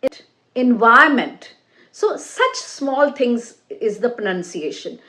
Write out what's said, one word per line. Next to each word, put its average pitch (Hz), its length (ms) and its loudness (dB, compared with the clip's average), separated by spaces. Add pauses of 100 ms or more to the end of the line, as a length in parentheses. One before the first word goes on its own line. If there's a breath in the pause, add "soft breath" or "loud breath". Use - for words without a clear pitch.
it, - 220 -8 (300)
environment. 240 1000 4 (380 soft breath)
So 403 240 -4
such 494 400 -2
small 277 560 -2
things 240 440 -2 (120)
is - 300 -6
the 233 120 -2
pronunciation. 175 1000 -8